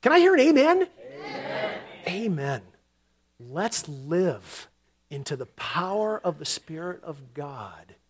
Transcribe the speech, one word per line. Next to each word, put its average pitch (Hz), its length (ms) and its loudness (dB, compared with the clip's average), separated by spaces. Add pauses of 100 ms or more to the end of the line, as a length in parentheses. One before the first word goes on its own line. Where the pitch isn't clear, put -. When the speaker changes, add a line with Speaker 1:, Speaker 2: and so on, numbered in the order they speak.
Speaker 1:
Can 269 100 6
I 349 80 8
hear 370 140 8
an 302 60 6
amen? 320 460 6 (300)
Speaker 2:
Amen. - 640 -8 (260)
Speaker 1:
Amen. 160 560 -2 (800)
Let's 151 480 -6
live 147 800 -4 (420)
into 143 240 -8
the 127 120 -8
power 208 760 -4
of 165 160 -2
the 151 60 -14
Spirit 165 580 -8
of 135 320 -16
God 107 600 -14 (160)